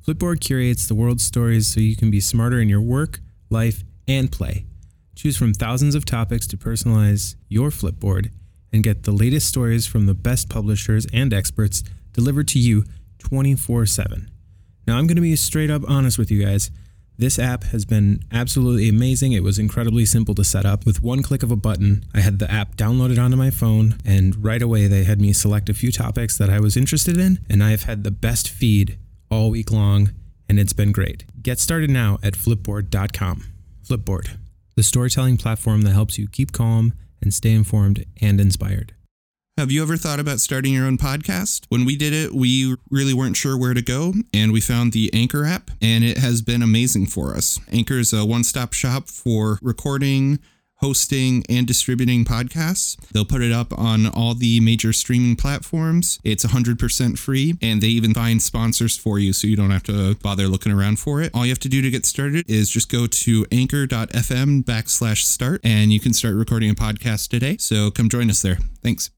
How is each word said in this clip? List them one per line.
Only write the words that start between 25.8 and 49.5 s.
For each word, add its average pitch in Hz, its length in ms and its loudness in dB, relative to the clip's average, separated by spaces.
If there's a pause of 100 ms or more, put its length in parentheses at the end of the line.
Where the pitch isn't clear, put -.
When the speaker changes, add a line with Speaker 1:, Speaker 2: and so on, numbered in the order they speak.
Speaker 1:
topics 117 460 -4
that 101 100 2
I 101 100 4
was 104 160 2
interested 151 400 2
in, 185 240 2 (100)
and 101 140 4
I 107 60 4
have 107 140 0
had 104 200 -4
the 104 80 -2
best 113 380 -2
feed 104 480 2 (320)
all 110 200 2
week 110 220 -2
long, 101 400 2 (380)
and 101 100 4
it's 98 140 2
been 101 180 0
great. - 340 -4 (160)
Get 123 180 -4
started 160 300 0
now 113 320 2
at 98 120 0
flipboard 104 560 -2
dot 101 240 -2
com. 87 320 -4 (420)
Flipboard, 98 500 -6 (380)
the 110 80 2
storytelling 127 540 2
platform 110 460 0
that 101 80 4
helps 107 280 2
you 101 80 -4
keep - 240 -4
calm 113 420 2 (280)
and 101 120 0
stay - 200 2
informed 101 520 2 (160)
and 101 180 4
inspired. 98 540 0 (640)
Speaker 2:
Have 139 140 -2
you 147 100 0
ever 160 160 -2
thought 151 220 -4
about 147 200 -4
starting 135 340 -2
your 131 120 0
own 131 120 0
podcast? 151 720 -4
When 123 160 0
we 139 100 0
did 147 160 -2
it, 156 220 -4
we 127 420 0 (140)
really 139 240 0
weren't 127 240 -2
sure 135 200 -2
where 123 160 0
to 120 80 0
go, 143 320 -4 (200)
and 107 180 2
we 110 100 2
found 120 320 0
the 110 200 0
Anchor 123 320 0
app, 175 260 -4 (100)
and 113 220 2
it 117 140 0
has 120 240 0
been 120 200 -2
amazing 113 460 2
for 67 280 -6
us. - 240 -4 (120)
Anchor 120 280 0
is 113 140 0
a 107 120 0
one-stop 117 480 -2
shop 131 360 -4
for 107 520 -2